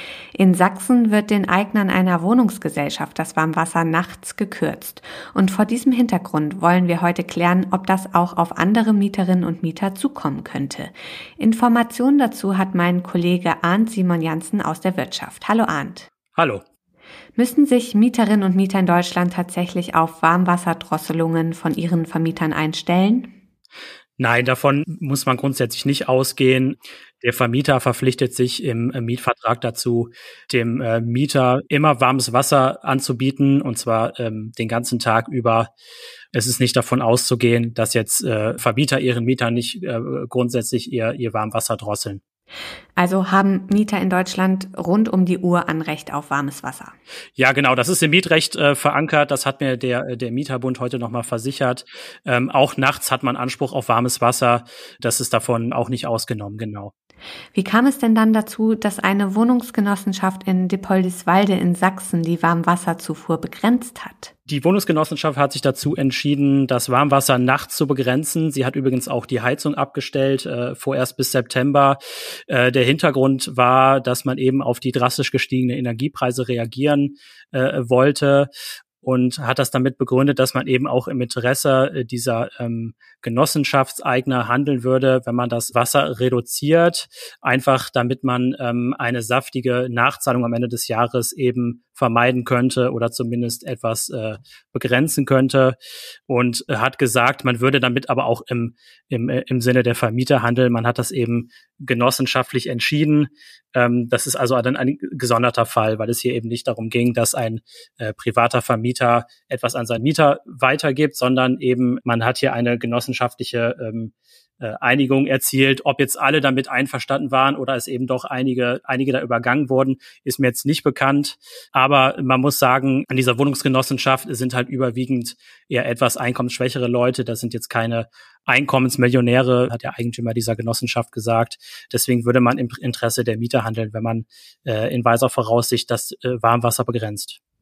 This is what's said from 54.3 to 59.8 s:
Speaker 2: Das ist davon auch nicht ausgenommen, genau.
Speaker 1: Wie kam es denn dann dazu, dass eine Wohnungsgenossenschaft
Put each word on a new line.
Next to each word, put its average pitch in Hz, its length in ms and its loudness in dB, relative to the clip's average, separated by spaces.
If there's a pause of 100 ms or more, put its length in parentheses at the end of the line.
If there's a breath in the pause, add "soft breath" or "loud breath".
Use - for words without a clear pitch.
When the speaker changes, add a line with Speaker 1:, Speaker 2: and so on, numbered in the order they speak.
Speaker 2:
Das - 220 -2
ist - 140 -2
davon 117 400 -2
auch 123 160 -2
nicht 127 160 -6
ausgenommen, 107 500 -6
genau. 104 380 -10 (580 loud breath)
Speaker 1:
Wie 190 120 0
kam 233 220 2
es 269 120 2
denn 226 160 2
dann 220 180 4
dazu, 220 440 0
dass 208 240 -4
eine 196 340 2
Wohnungsgenossenschaft 202 1080 0